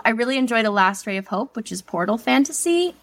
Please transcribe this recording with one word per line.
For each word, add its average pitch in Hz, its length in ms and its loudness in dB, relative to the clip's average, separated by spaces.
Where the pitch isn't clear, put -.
I, 233 60 4
I - 20 2
really 240 240 0
enjoyed 233 300 2
A 214 40 0
Last 196 360 0
Ray 196 100 -4
of 190 100 -6
Hope, 208 300 -4
which 220 160 -8
is 185 80 -8
Portal 185 380 -2
Fantasy, 320 840 2